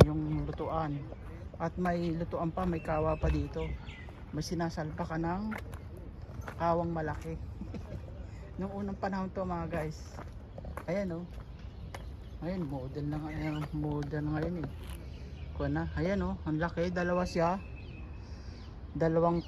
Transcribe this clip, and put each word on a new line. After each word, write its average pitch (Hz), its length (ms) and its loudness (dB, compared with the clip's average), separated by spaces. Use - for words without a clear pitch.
yung 151 400 2
lutuan. 151 480 0
At 165 160 0
may 175 400 2
lutuan 165 320 0
pa, 185 160 0
may 175 160 2
kawa 156 400 4
pa 156 80 4
dito. 156 400 2
May 147 80 -2
sinasalpa 165 640 0
ka 165 160 -2
ng 185 320 0
kawang 170 400 2
malaki. 160 400 -2
<laughs> - 580 -10
Nung 196 140 -2
unang 196 320 -2
panahon 190 320 2
to, 196 80 0
mga 170 240 0
guys. 156 320 -2
Ayan, 175 340 0
oh. 175 60 -6
Ayan, 180 320 0
model 135 320 -2
na 151 160 0
nga, 156 160 -4
ayan, 151 240 0
model 147 480 0
na 151 160 2
ngayon, 170 240 0
eh. 139 60 -2
Kuha 143 80 2
na. 156 320 2
Ayan, 185 240 4
oh, 190 240 0
ang 156 80 2
laki. 170 320 2
Dalawa 180 400 4
siya. 175 320 4
Dalawang 165 560 6